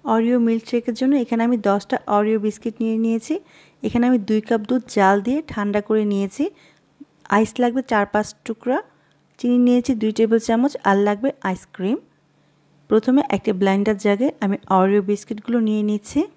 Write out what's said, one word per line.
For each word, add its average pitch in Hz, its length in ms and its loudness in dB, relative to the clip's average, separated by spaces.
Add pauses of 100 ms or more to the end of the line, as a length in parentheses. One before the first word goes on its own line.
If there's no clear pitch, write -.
(140)
Oreo 233 320 2
মিল্কশেকের 226 540 -2
জন্য 262 120 2 (120)
এখানে 233 240 -2
আমি 247 80 2 (120)
দশটা 202 280 0 (200)
Oreo 214 280 2
বিস্কিট 214 380 -6
নিয়ে 226 220 -2
নিয়েছি। 226 300 -2 (520)
এখানে 240 240 0
আমি 254 80 4 (100)
দুই 214 200 2
কাপ 233 120 0 (100)
দুধ 247 120 0 (140)
জাল 196 200 6 (100)
দিয়ে 262 120 -2 (140)
ঠান্ডা 208 360 -2
করে 214 140 2 (100)
নিয়েছি। 196 320 -4 (920)
আইস 214 140 2 (120)
লাগবে 240 180 0 (100)
চার 208 220 2
পাঁচ 208 140 0 (200)
টুকরা, 240 320 -4 (600)
চিনি 247 280 0
নিয়েছি 247 260 2 (100)
দুই 220 160 0
টেবিল 226 280 2
চামচ, 240 260 2 (160)
আর 196 80 4 (100)
লাগবে 208 220 -2 (200)
আইসক্রিম। 190 500 -6 (920)
প্রথমে 254 300 4 (160)
একটা 214 240 -2
ব্লেন্ডার 202 440 2
জাগে 208 240 2 (160)
আমি 196 120 0 (240)
Oreo 196 200 4 (100)
বিস্কিটগুলো 214 480 -4 (100)
নিয়ে 214 220 0
নিচ্ছি। 208 300 -4 (160)